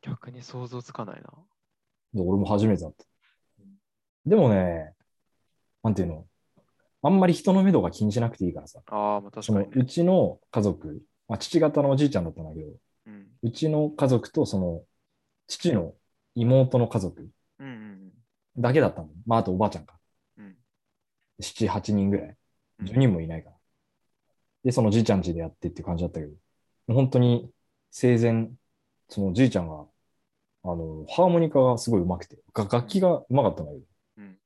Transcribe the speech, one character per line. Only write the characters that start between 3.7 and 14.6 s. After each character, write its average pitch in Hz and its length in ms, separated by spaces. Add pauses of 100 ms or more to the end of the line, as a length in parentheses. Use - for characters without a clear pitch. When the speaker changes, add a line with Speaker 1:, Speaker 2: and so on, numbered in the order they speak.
Speaker 2:
で 180 100
も 160 140
ね、 87 440 (880)
な 113 100
ん 95 40
て 92 80
い - 20
う 85 40
の、 82 180 (760)
あ 147 80
ん 190 100
ま 185 80
り 175 60
人 185 200
の 190 100
目 196 80
と 135 100
か 90 100
気 - 140
に 104 60
し 117 100
な 117 80
く - 80
て 95 80
い 87 40
い 82 40
か 78 80
ら - 60
さ。 - 200
Speaker 1:
あ 104 320
ー、 - 20
ま 101 80
あ、 - 20
確 107 160
か 110 60
に 101 60
ね。 101 120
Speaker 2:
そ 131 60
の、 127 40
う 127 40
ち 170 180
の 170 360 (120)
家 113 100
族、 80 400 (260)
ま 117 80
あ、 - 20
父 - 220
方 147 220
の 139 80
お 135 60
じ 143 100
い 139 40
ち - 60
ゃ 92 60
ん - 20
だ 82 80
っ - 20
た - 80
ん 78 40
だ 78 80
け 80 80
ど、 76 100 (360)
Speaker 1:
う 110 40
ん。 101 160 (140)
Speaker 2:
う 117 100
ち 156 180
の 151 200
家 151 180
族 123 240
と 147 140
そ 101 140
の、 85 240 (640)